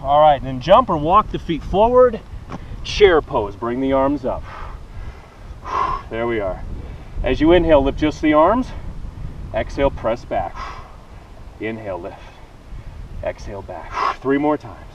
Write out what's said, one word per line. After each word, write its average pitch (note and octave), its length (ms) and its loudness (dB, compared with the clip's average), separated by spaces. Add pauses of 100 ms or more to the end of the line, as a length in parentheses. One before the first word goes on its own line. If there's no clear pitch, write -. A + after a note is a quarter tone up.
All C#3+ 180 4
right, D3 240 8
then C3 160 -4
jump G3 300 6
or F3 80 0
walk G3 340 2
the D#3+ 80 -6
feet D3+ 240 -4
forward. A#3 560 4 (640)
Chair F3+ 380 6
pose, G2+ 340 -4
bring A#2 240 -4
the C3+ 140 0
arms C3+ 320 0
up. F#2+ 180 -4 (1700)
There A2+ 180 -2
we A2+ 120 0
are. F#2+ 220 -4 (640)
As B2+ 160 0
you D#3+ 140 6
inhale, D#3+ 300 6
lift C3+ 160 -2
just D3 220 -2
the D3+ 120 4
arms. F#3+ 340 4 (840)
Exhale, C3+ 380 0
press - 340 -4
back. G2 300 -4 (1040)
Inhale, G#2 420 -8
lift. F#2+ 160 -12 (1040)
Exhale, F#2+ 380 -10
back. - 560 -6
Three C3+ 200 0
more D3 200 0
times. - 380 -16